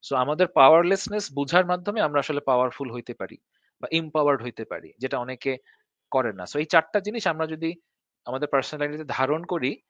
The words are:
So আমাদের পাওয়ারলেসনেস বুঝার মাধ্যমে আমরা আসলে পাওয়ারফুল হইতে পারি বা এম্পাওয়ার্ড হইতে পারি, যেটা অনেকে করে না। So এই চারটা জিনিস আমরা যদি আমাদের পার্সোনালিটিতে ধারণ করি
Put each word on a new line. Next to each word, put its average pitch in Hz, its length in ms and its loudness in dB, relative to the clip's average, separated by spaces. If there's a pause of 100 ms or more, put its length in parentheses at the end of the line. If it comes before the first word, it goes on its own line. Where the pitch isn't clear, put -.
So 139 80 -2
আমাদের 151 300 2
পাওয়ারলেসনেস 175 840 4
বুঝার 143 340 2
মাধ্যমে 180 340 -4
আমরা 147 200 0
আসলে 143 200 -2
পাওয়ারফুল 127 500 0
হইতে 120 240 -8
পারি - 220 -10 (440)
বা - 100 -8
এম্পাওয়ার্ড 151 520 0
হইতে 117 220 -8
পারি, 85 340 -12
যেটা 127 200 -4
অনেকে 127 380 -6 (540)
করে 123 220 0
না। 95 120 -10
So 113 140 -6
এই 156 60 0
চারটা 170 360 2
জিনিস 214 260 -4
আমরা 160 200 -2
যদি 160 280 -6 (500)
আমাদের 131 240 -4
পার্সোনালিটিতে 147 580 -2
ধারণ 139 380 -2
করি 165 440 -4